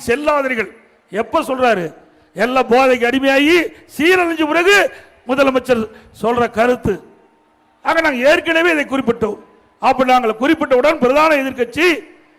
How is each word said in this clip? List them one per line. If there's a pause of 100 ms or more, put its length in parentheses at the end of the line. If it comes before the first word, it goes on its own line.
செல்லாதீர்கள்." (340)
எப்ப
சொல்றாரு? (400)
எல்லாம்
போதைக்கு
அடிமையாகி (360)
சீரழிஞ்ச
பிறகு (340)
முதலமைச்சர் (340)
சொல்ற
கருத்து. (800)
ஆக,
நாங்க
ஏற்கனவே
இதை
குறிப்பிட்டோம். (420)
அப்ப
நாங்கள்
குறிப்பிட்டவுடன்
பிரதான
எதிர்க்கட்சி (400)